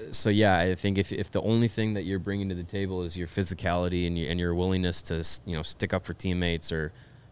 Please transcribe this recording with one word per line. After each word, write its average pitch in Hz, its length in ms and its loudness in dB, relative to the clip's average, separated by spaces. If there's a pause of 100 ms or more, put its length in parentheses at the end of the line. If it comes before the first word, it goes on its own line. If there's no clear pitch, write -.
(100)
so, - 200 2
yeah, 104 280 6
I 92 160 4
think 98 240 0
if, 98 140 0
if - 180 -4
the 98 120 0
only 113 260 4
thing 110 260 0
that 101 80 -4
you're 95 160 -2
bringing 98 300 -2
to 95 60 -4
the 87 100 -6
table 92 400 -4
is 85 120 -6
your 87 120 -6
physicality 90 800 0
and 87 120 0
your, 80 120 -2
and 87 100 0
your 87 140 2
willingness 90 480 0
to - 180 -4
s-, - 260 -2
you 87 80 -4
know, 78 80 -4
stick - 320 -4
up 92 100 -2
for - 100 -8
teammates 87 580 -2
or 78 200 -4 (400)